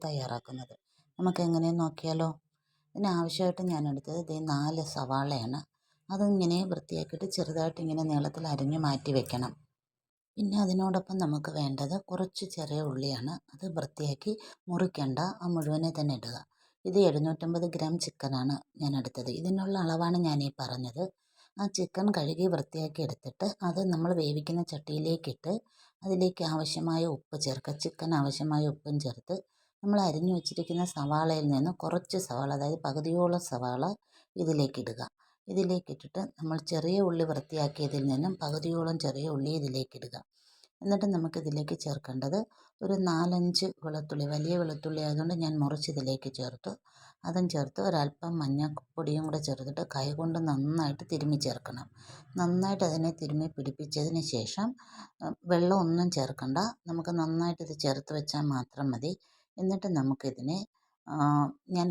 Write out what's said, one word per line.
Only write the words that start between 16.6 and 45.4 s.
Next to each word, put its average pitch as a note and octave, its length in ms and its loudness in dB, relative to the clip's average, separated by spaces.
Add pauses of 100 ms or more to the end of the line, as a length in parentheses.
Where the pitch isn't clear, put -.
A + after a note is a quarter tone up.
ഇത് F#3 140 4
എഴുന്നൂറ്റമ്പത് E3 680 2
ഗ്രാം E3 340 -2
ചിക്കനാണ് C3+ 560 -2 (260)
ഞാൻ C#3 160 0
എടുത്തത്. B2+ 320 -4
ഇതിനുള്ള F#3+ 500 0
അളവാണ് E3+ 380 2
ഞാൻ D3+ 260 4
ഈ C#3 60 -2 (100)
പറഞ്ഞത്. B2+ 440 -6 (540)
ആ G3 100 -2
ചിക്കൻ F#3+ 440 0
കഴുകി D#3+ 360 2
വൃത്തിയാക്കി D#3 540 -2
എടുത്തിട്ട് - 460 -4 (160)
അത് F3 180 0 (100)
നമ്മൾ E3+ 220 2
വേവിക്കുന്ന D#3 500 0
ചട്ടിയിലേക്കിട്ട് D#3 920 -4 (500)
അതിലേക്ക് F#3 400 2
ആവശ്യമായ D#3+ 600 0
ഉപ്പ് D3 360 -4
ചേർക്കുക. C#3 320 -2
ചിക്കൻ E3 420 -2
ആവശ്യമായ D3+ 520 2
ഉപ്പും D3 320 -2
ചേർത്ത് C#3+ 360 -4 (480)
നമ്മൾ G3+ 180 4
അരിഞ്ഞു F3 320 8
വെച്ചിരിക്കുന്ന E3+ 520 0
സവാളയിൽ D#3 640 4
നിന്ന് C#3+ 200 4
കുറച്ച് F3 460 -2
സവാള, C#3 360 0
അതായത് C#3+ 320 0
പകുതിയോളം E3 540 2
സവാള B2+ 440 -2 (520)
ഇതിലേക്കിടുക. C#3 640 0 (460)
ഇതിലേക്കിട്ടിട്ട് F3+ 720 -2
നമ്മൾ D#3+ 380 -4
ചെറിയ D#3+ 440 0
ഉള്ളി E3+ 220 2
വൃത്തിയാക്കിയതിൽ D3 840 0
നിന്നും D3 340 2
പകുതിയോളം E3 580 -2
ചെറിയ C#3+ 300 -2
ഉള്ളി C#3+ 200 -2
ഇതിലേക്കിടുക. C3+ 680 -4 (640)
എന്നിട്ട് G3 240 2
നമുക്കിതിലേക്ക് D#3+ 760 0
ചേർക്കേണ്ടത് C#3 600 -2 (420)
ഒരു G3 180 0
നാലഞ്ച് F3 680 2 (140)
വെളുത്തുള്ളി, D3+ 460 -4
വലിയ D3+ 320 0
വെളുത്തുള്ളി D#3 440 -2
ആയതുകൊണ്ട് D#3 320 0
ഞാൻ D#3+ 260 0